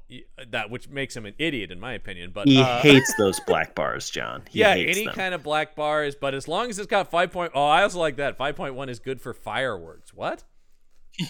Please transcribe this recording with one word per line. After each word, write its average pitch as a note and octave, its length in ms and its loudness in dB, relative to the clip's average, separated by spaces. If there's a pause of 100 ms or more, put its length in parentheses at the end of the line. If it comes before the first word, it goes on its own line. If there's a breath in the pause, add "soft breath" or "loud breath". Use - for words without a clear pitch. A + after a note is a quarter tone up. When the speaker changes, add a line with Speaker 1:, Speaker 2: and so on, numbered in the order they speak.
Speaker 1:
y-, B2 120 -16 (280)
that, G#2+ 200 -4
which A#2+ 200 -10
makes C#3 280 -8
him A2+ 80 -12
an G2+ 140 -12
idiot, C3+ 320 -2
in F2 80 -12
my A#2+ 140 -10
opinion. F#2 380 -12
But, G2+ 160 0
Speaker 2:
He C3+ 140 8
Speaker 1:
uh, B2 180 2
Speaker 2:
hates C3+ 380 8
those G2 300 2
black D#2+ 260 0
bars, C2+ 380 -4
John. A#1+ 400 -8
He - 80 -6
Speaker 1:
yeah, G3 160 6
Speaker 2:
hates F3 220 0
Speaker 1:
any G#3 100 -2
Speaker 2:
them. - 80 -8
Speaker 1:
kind F#3 180 -4
of D#3+ 80 -6
black D3+ 340 -2
bars, D3+ 380 -2
but C#3 220 -4
as C3+ 120 -8
long G3+ 220 -2
as G3 80 -8
it's G3+ 100 -8
got G3 220 0
five F3 220 2
point, F3 240 -4
oh, C#3+ 100 4
I D#3 160 6
also F#3 180 2
like D3+ 180 0
that. C#3 200 -4
Five D3 180 -4
point C#3+ 200 -6
one C3+ 140 -8
is B2 100 -10
good C3 220 -8
for A#2+ 120 -10
fireworks. G#2 800 -6
What? E3 300 -6 (760)
Speaker 3:
<laughs> - 20 -20 (100)